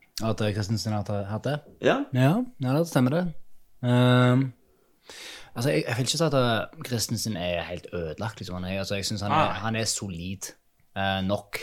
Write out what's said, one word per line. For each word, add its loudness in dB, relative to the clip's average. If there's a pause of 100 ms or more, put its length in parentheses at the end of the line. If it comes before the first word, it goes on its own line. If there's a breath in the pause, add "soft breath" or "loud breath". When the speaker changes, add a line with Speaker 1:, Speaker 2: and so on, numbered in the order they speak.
(220)
Speaker 1:
At, 0
eh, 2
Christensen -2
har 0
ta-, -4
hatt -6
det? -2 (200)
Speaker 2:
Ja. 2
Speaker 1:
Ja, 4 (160)
ja, 0
det 2
stemmer 4
det. 0 (480)
Ehm, 6 (1040 loud breath)
altså, 0
jeg, 2
jeg -4
vil 0
ikke -2
si 2
at, 2
eh, 2 (180)
Christensen -2
er -2
helt -10
ødelagt, -6
liksom. -10
Han -6
er, -4
altså, -4
jeg -4
synes -4
han -2
er, 2
Speaker 3:
Ah. -4
Speaker 1:
han -4
er -2
solid, -6 (440)
eh, 0
nok, -2 (100)